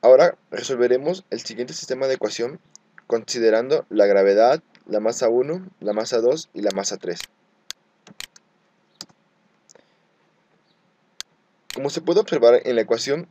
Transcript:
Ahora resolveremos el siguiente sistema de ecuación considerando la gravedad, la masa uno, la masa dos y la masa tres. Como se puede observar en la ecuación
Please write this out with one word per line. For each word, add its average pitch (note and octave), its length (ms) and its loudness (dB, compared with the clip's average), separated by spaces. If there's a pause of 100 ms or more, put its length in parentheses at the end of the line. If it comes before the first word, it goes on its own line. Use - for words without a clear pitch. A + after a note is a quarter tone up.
Ahora C3 360 6 (120)
resolveremos C3 800 -2
el A2+ 120 -8
siguiente A#2+ 320 -12
sistema C3+ 340 -8
de C3+ 60 -2
ecuación B2 480 -8 (460)
considerando A#2 800 0
la G2+ 160 2
gravedad, G2+ 580 4 (220)
la G#2 160 -4
masa A#2 260 -2
uno, D3 400 -2 (140)
la G2+ 100 -6
masa A2+ 280 -4
dos C3+ 340 -2
y - 80 -10
la G#2 100 -2
masa G2 260 -6
tres. F2 220 -10 (4000)
Como C#3 160 -6
se D#3+ 120 -8
puede F3 200 0
observar B2 420 4
en A#2+ 120 -2
la A2+ 60 2
ecuación B2+ 500 -4